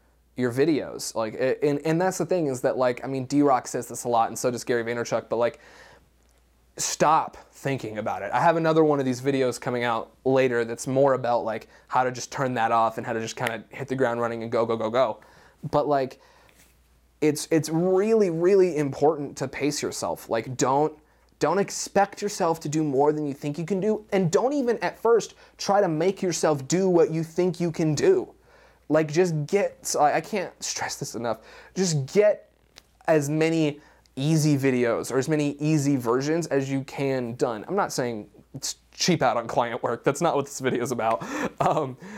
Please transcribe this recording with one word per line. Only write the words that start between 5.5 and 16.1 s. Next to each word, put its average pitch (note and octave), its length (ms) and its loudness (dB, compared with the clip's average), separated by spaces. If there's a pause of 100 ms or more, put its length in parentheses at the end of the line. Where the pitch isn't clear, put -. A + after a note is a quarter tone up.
stop D3+ 600 2 (160)
thinking A#2 460 -6
about G2 240 -6
it. G2+ 100 -6
I B2+ 80 0
have E3 160 4
another D#3+ 260 4
one D3 180 4
of C3+ 40 -2
these B2 160 -2
videos C3 400 0
coming B2 240 -4
out A2+ 280 -2 (120)
later B2+ 400 4
that's A#2 220 -6
more C3+ 260 4
about, A#2+ 320 0
like, A2 240 -6 (200)
how B2+ 160 2
to B2 60 0
just A#2+ 220 -10
turn C3 220 -2
that A#2 180 0
off A2+ 240 2
and - 100 -8
how B2 60 -4
to A2+ 80 -2
just A2+ 160 -8
kinda A2+ 320 -4
hit - 200 -12
the C3+ 60 -4
ground A#2+ 240 0
running A#2 240 -2
and A#2 80 -8
go, A#2 140 2
go, A2+ 140 0
go, A2 100 -4
go. A#2 320 0 (500)
But, D3 180 2
like, C3+ 320 -2 (1000)